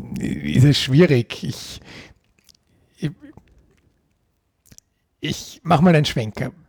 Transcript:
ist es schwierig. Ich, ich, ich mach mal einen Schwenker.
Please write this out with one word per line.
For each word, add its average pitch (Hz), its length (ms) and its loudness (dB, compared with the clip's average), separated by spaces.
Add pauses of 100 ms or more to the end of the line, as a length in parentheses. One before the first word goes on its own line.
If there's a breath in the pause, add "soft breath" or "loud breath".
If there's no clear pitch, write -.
(200)
ist - 440 0
es 143 140 4
schwierig. 135 640 2
Ich, - 380 -12 (1160 loud breath)
ich, 151 140 -8 (2000)
ich - 420 -10
mach 160 180 2
mal 175 140 6
einen 151 100 4
Schwenker. 127 460 -6 (180)